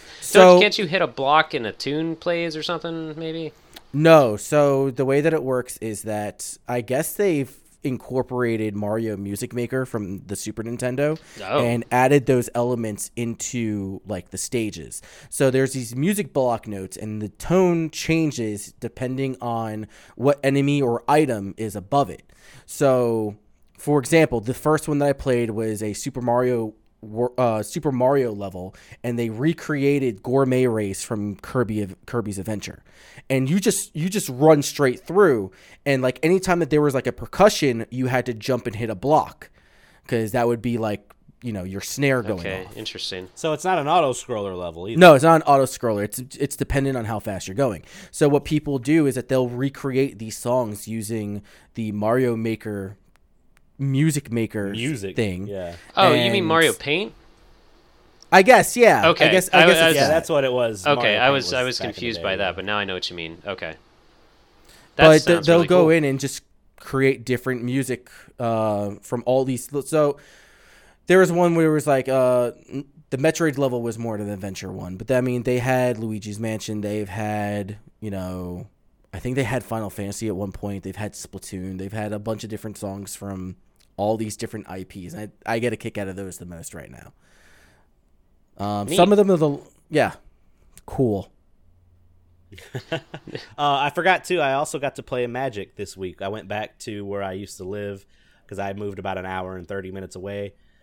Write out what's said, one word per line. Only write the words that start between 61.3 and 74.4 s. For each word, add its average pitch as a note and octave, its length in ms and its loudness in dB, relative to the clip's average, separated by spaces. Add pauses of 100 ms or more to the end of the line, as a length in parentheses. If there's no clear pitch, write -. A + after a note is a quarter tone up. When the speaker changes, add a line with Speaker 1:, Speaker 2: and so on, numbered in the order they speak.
Speaker 2:
was, C3+ 200 -2
I B2+ 100 0
Speaker 3:
was - 40 0
Speaker 2:
was B2 120 -4
Speaker 3:
back - 60 -6
in A2 40 -6
the G2 40 -10
Speaker 2:
confused G#2 260 -6
Speaker 3:
day, E2 40 -8
Speaker 2:
by G2 80 -2
Speaker 3:
yeah. F#2+ 60 -2
Speaker 2:
that, F#2 180 -2
but F#2+ 100 -10
now G#2 120 -2
I G#2 80 -2
know F#2+ 80 -6
what F2+ 160 -8
you F2 60 -12
mean. E2 300 -12
Okay. F2+ 300 -10 (1200)
That C#3+ 80 6
Speaker 1:
But D#3 60 12
th-, D#3 140 10
Speaker 2:
sounds E3+ 240 4
Speaker 1:
they'll E3 100 8
Speaker 2:
really E3+ 100 4
Speaker 1:
go F3+ 180 6
Speaker 2:
cool. D#3 40 6
Speaker 1:
in D#3+ 140 4
and C3+ 160 -2
just - 240 -8 (340)
create C3 480 0
different B2 380 -4
music, B2 460 -4 (300)
uh, A2 520 -2 (100)
from A#2+ 240 -6
all C3 180 2
these. B2+ 260 -6 (180)
So D3 300 2 (920)
there F3+ 120 6
was F#3 120 6
one F3 240 4
where E3 120 4
it D#3 60 4
was D3+ 140 0
like, C3+ 200 2
uh, B2+ 440 2 (200)
n-, C#3 140 -8 (240)
the C3 80 -4
Metroid D#3 400 0
level B2+ 240 0
was A#2 180 -6
more A#2 200 -4
than G#2 80 -6
the G#2 60 -6
adventure G2 380 -10